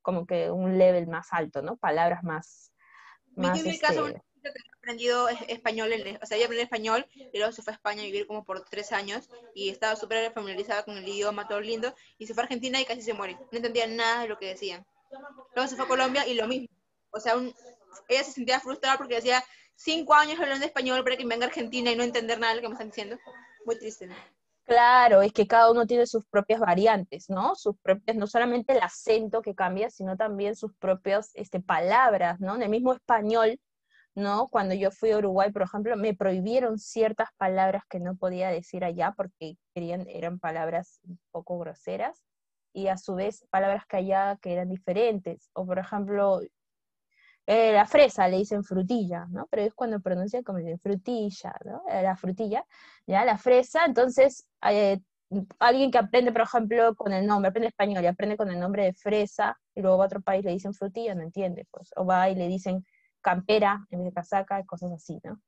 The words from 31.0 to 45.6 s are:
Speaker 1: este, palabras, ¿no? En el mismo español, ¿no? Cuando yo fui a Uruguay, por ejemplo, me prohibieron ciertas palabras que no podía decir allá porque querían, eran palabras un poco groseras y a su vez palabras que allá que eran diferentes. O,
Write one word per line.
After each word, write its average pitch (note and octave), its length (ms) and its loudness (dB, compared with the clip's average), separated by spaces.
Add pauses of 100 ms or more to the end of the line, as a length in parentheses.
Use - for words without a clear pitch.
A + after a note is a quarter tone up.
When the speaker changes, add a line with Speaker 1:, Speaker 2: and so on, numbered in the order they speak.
Speaker 1:
este, F#3 260 -8
palabras, F#3 800 2
¿no? G3 140 -4
En B3 80 -4
el G3+ 60 -2
mismo B3 220 0
español, A3+ 720 2 (520)
¿no? G3+ 360 -2
Cuando G3 260 0
yo G3 160 0
fui A3 200 0
a G#3+ 80 4
Uruguay, G3+ 340 2
por G3+ 80 -4
ejemplo, G#3 340 -2
me G#3 180 -2
prohibieron G#3+ 680 -2
ciertas A3 580 -2
palabras F#3+ 520 0
que F3+ 120 -8
no F#3 160 -6
podía F#3 320 -4
decir F3+ 340 -6
allá F3 320 -4
porque F3 400 -10 (180)
querían, F3 360 -8
eran E3+ 280 -8
palabras E3 720 -6
un F3 100 -18 (140)
poco F3 280 -8
groseras F#3+ 640 -8 (520)
y G3 140 -4
a F#3+ 100 -2
su F#3+ 180 -8
vez G3+ 340 -6
palabras G3 380 0
que - 100 -8
allá G3 440 0
que F3+ 100 -8
eran F3+ 160 -4
diferentes. F#3 840 -4
O, F#3 120 -6